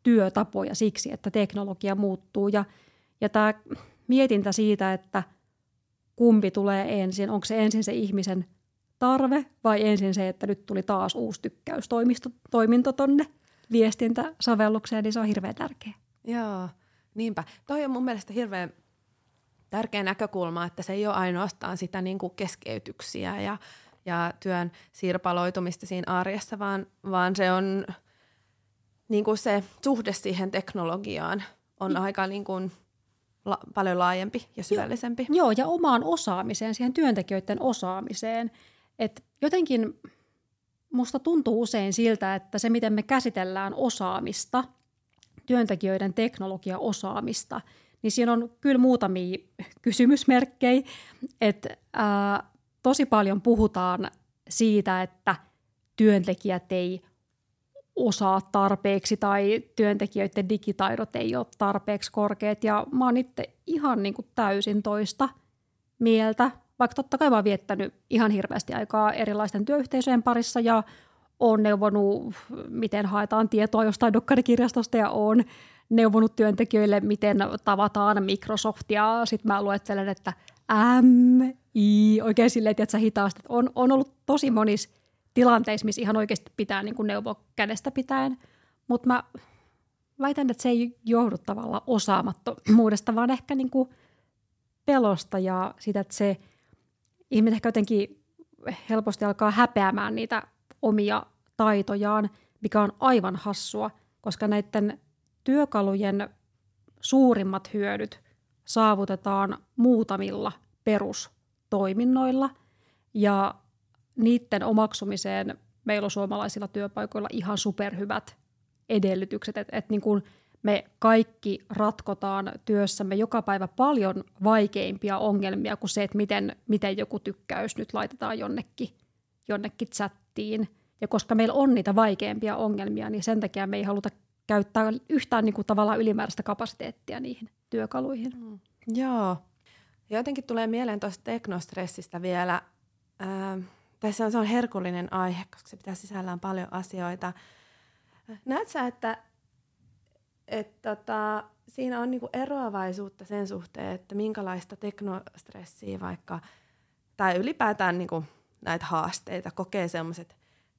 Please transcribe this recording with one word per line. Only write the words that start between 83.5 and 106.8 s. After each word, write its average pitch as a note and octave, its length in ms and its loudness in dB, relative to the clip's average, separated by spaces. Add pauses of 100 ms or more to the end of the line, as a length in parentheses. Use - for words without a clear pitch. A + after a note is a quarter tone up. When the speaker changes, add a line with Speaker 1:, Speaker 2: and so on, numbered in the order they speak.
Speaker 1:
on B3+ 160 4
ollut C4+ 220 2 (120)
tosi C#4 260 2
monissa G#3+ 380 2 (440)
tilanteissa, A3+ 520 4
missä G#3+ 160 -2
ihan A3 160 0
oikeasti G#3+ 400 -2
pitää G3 260 -2
niinku G#3+ 200 -4
neuvoa G#3 320 -4 (200)
kädestä A3 360 -4
pitäen. C4 460 -2 (500)
Mut A#3+ 180 0
mä B3 180 2 (960)
väitän, C#4 320 0
että A3+ 120 -6
se B3+ 60 0
ei A#3+ 360 0
johdu A#3 320 2
tavallaan - 500 -8
osaamattomuudesta, G#3+ 1300 2
vaan A#3 140 2
ehkä C4+ 260 -2
niinku C4 380 0 (920)
pelosta G#3+ 540 2
ja F#3 400 -2
sitä, G3+ 200 -2
että - 160 -6
se G3+ 220 0 (920)
ihminen A3 240 4
ehkä A3 120 -2
jotenkin G#3+ 560 0 (640)
helposti G#3+ 360 -2
alkaa G#3 260 2
häpeämään G#3 640 2
niitä A3+ 280 -4 (380)
omia G#3+ 440 0 (320)
taitojaan, G#3 720 0 (320)
mikä G#3+ 200 2
on G3+ 180 0
aivan G#3+ 360 4
hassua, G#3+ 560 -6 (300)
koska G#3+ 260 -4
näitten G#3 520 -2 (440)
työkalujen G3+ 840 0 (720)